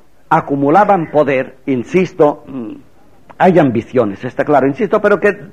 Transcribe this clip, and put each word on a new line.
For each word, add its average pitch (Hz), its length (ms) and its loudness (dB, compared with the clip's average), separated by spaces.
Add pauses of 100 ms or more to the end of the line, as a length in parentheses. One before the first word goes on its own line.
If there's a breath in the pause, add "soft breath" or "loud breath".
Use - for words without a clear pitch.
(280)
acumulaban 156 840 0
poder, 135 460 -2 (100)
insisto, 147 800 0
mm, 127 260 -12 (640)
hay 175 200 4
ambiciones, 117 680 -2
está 127 200 -6
claro, 135 220 2
insisto, 196 340 -2
pero 202 180 2
que 208 100 0 (240)